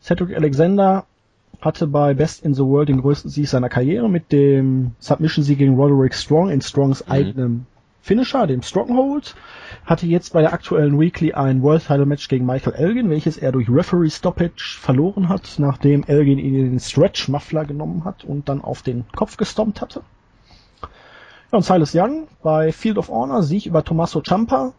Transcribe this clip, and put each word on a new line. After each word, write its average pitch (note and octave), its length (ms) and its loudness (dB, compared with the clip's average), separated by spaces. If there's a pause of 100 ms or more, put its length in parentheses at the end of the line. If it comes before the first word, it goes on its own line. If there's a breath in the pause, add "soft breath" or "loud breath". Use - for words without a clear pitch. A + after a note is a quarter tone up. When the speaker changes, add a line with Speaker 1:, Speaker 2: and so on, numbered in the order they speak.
Speaker 1:
Cedric F3 340 -2
Alexander F#3 680 2 (560)
hatte D#3 260 -2
bei C#3+ 260 2
Best D3 320 -2
in C#3+ 80 2
the C3+ 100 0
World C#3+ 260 2
den C3 120 2
größten C#3+ 280 0
Sieg C#3+ 200 -4
seiner B2 200 0
Karriere F3 400 0
mit F3 220 -2
dem C3+ 680 2
Submission-Sieg D3 580 0
gegen C3+ 180 4
Roderick C#3 380 4
Strong E3+ 380 0
in C#3 100 0
Strongs C#3 440 -2
Speaker 2:
Mhm. - 60 -6
Speaker 1:
eigenem B2+ 540 -2 (360)
Finisher, A#3+ 460 0
dem B2+ 140 -2
Stronghold. C4 760 -2 (500 loud breath)
Hatte E3+ 200 0
jetzt E3+ 280 0
bei E3 80 4
der D#3+ 120 2
aktuellen D3+ 460 0
Weekly D#3+ 340 0
ein C3+ 280 0
World D#3 240 4
Title C#3+ 200 2
Match C#3+ 240 -2
gegen B2+ 160 0
Michael B2+ 280 -2
Elgin, G#3 360 0
welches D#3 280 -2
er C3+ 140 -2
durch B2+ 180 0
Referee E3 400 2
Stoppage - 680 -4
verloren E3+ 480 0
hat, - 300 -4
nachdem C#3+ 480 2
Elgin C#3+ 340 4
ihn C3+ 160 -2
in C3 160 2
den B2+ 80 -2
Stretch-Muffler D3+ 880 -2
genommen D#3 400 -8
hat - 180 -12
und D3 240 -8
dann C#3 140 -4
auf - 220 -10
den A#2+ 220 -6 (100)
Kopf - 220 -4
gestompt G#3+ 440 -4
hatte. - 200 -12 (1500 loud breath)
Ja, A#3 60 2
und F#3 60 2
Silas E3+ 300 2
Young C#4 340 0 (140)
bei D#3 300 0
Field G#3+ 260 -4
of F3+ 120 -4
Honor, B3 340 -2
Sieg D#3+ 220 -2
über D#3+ 180 0
Tommaso E3 380 -2
Ciampa. B3+ 580 -2